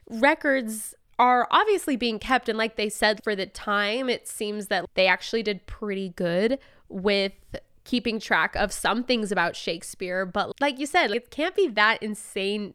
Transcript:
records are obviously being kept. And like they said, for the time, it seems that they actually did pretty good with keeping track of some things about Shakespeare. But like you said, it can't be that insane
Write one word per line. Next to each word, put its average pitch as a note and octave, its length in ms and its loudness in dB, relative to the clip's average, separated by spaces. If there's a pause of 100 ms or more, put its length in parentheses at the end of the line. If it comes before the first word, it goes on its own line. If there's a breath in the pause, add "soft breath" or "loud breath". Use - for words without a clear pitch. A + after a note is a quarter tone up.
(100 loud breath)
records C4 840 0 (240)
are B3 320 4
obviously F#4 460 2
being A3 220 -2
kept. B3+ 300 0
And A3 100 0
like A3 180 -2
they G#3+ 140 -2
said, G#3+ 340 2
for G#3+ 100 0
the F#3+ 120 -4
time, G#3 640 -2
it - 180 -4
seems G#3 380 -6
that F3+ 180 -2 (100)
they F#3+ 120 6
actually F#3+ 360 2
did G3+ 240 -6
pretty G3 440 -6
good F#3 480 0 (300 soft breath)
with G3 440 0 (520)
keeping A#3 360 0
track F3+ 360 2
of G3 160 0
some A3 300 0
things A3 300 0
about E3+ 240 0
Shakespeare. F3+ 680 -6
But F#3 340 -4
like C4 180 0
you D4 80 -4
said, D4+ 260 2
it A#3 180 -4
can't E4+ 240 -4
be F#4+ 140 4
that G#3+ 340 2
insane G#3 720 -6